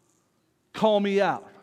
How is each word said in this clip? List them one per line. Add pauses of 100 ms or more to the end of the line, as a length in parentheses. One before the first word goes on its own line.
(720)
call
me
out." (140)